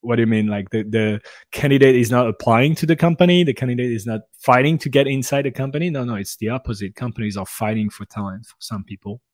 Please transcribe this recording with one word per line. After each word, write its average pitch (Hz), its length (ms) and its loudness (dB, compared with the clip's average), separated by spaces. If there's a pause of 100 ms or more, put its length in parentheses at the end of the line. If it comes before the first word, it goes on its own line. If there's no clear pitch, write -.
what 120 160 -2
do 117 60 2
you 113 40 4
mean? 110 200 2
Like, 101 240 -4
the, 110 120 -4
the 107 380 -2 (300)
candidate 135 460 6
is 120 140 2
not 123 180 2
applying 120 480 2
to 165 100 -4
the 160 100 2
company? 175 480 4
The 139 100 0
candidate 123 360 -4
is 110 160 -6
not 110 160 -6 (160)
fighting 135 400 4
to 156 100 -6
get 139 180 4
inside 139 360 -2
the 135 80 -2
company? 135 400 -4
No, 139 140 -4
no, 120 120 -4
it's 98 200 -8
the 110 140 -6
opposite. 104 440 -6
Companies 110 420 -6
are 95 100 -8
fighting 107 440 -4
for - 140 -16
talent 101 420 -12
for - 140 -20
some 101 240 -12
people. 101 360 -14 (140)